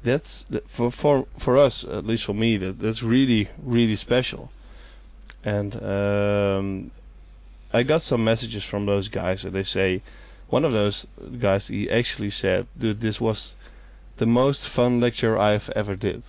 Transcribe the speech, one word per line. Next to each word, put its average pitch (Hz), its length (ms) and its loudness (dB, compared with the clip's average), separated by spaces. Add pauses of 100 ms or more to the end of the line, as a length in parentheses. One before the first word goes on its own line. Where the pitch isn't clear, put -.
That's 131 460 -2
the, 107 180 -4
for, 120 240 -2
for, 143 360 2 (100)
for 127 200 2
us, 139 280 4
at - 200 -6
least 113 200 -2
for 101 80 -4
me, 110 240 2
that, 95 200 -4
that's 113 240 -2
really, 117 460 4 (160)
really 117 320 4
special. - 560 -2 (960)
And, 101 360 -2
um, 101 1080 0 (800)
I 123 120 2
got 151 180 2
some 117 240 0
messages 113 400 0
from 101 200 -4
those 101 220 0
guys, 95 380 -4
and 92 80 -6
they 98 100 -2
say, 95 380 0 (480)
one 131 160 2
of 135 80 0
those 104 340 0 (320)
guys, 98 300 2
he 101 200 -4
actually 107 420 -2
said, 95 360 0 (100)
"Dude, 110 220 -2
this 113 220 -2
was 110 340 -4 (600)
the - 80 0
most 127 420 2
fun 123 320 2
lecture 113 400 0
I've 104 300 2
ever 101 260 -4
did." 98 340 -4